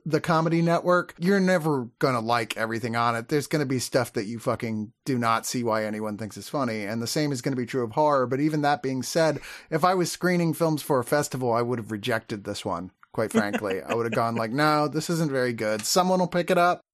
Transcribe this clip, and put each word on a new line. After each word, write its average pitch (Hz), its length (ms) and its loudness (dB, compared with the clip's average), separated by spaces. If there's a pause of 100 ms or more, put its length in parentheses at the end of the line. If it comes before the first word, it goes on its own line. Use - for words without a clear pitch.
the 156 140 2
Comedy 165 420 2
Network, 170 560 2
you're 190 220 4
never 160 480 2 (100)
gonna 131 220 2
like 113 360 0
everything 113 380 -2
on 117 220 2
it. 117 120 -6
There's 147 200 0
gonna 151 180 0
be 131 140 0
stuff - 340 0
that 113 120 -2
you 113 120 -6
fucking 110 540 -4 (120)
do 131 140 0
not 113 260 2
see 127 200 -2
why 110 200 0
anyone 107 340 -4
thinks 107 180 -10
is 101 120 -12
funny. 117 360 -4
And 113 180 -4
the 117 60 -4
same 151 240 0
is 127 100 -4
gonna 135 140 -2
be 123 100 -2
true 127 180 -2
of 110 80 -6
horror. 147 340 4
But 131 140 -2
even 151 220 0
that 147 200 2
being 131 200 -2
said, 156 380 0 (300)
if 156 140 2
I 185 100 4
was 175 160 2
screening 175 440 2
films 156 280 0
for 143 180 2
a 117 40 -4
festival, 135 480 0
I 117 100 2
would 120 180 -2
have 107 120 -12
rejected 110 520 -4
this 101 200 -6
one. 90 280 -4 (200)
Quite 110 180 -2
frankly, 101 500 -2
I 69 140 -6
would 117 120 0
have 117 60 -4
gone 117 220 0
like, 113 160 -2
"No, 151 380 2
this 151 200 -4
isn't 165 220 0
very 127 220 0
good." 107 340 -2
Someone 185 320 2
will 180 80 2
pick 170 240 -2
it 180 80 4
up, 175 220 2 (140)